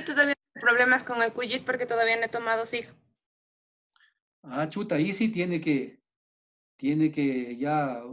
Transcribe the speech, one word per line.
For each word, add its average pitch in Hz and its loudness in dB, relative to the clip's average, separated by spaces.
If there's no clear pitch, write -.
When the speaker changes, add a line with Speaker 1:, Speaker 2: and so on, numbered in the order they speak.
Speaker 1:
todavía 285 2
hay - -14
problemas 247 4
con 240 -2
el 226 0
Q 233 -6
G 247 -2
I 226 -2
S 254 -4
porque 247 -2
todavía 226 2
no 226 -2
he 220 -2
tomado 226 -2
sig. 233 -6
Speaker 2:
Ah, 147 -4
chuta, 202 -4
ahí 165 0
sí 220 2
tiene 175 -2
que, 147 -2
tiene 151 2
que 127 -2
ya, 139 -2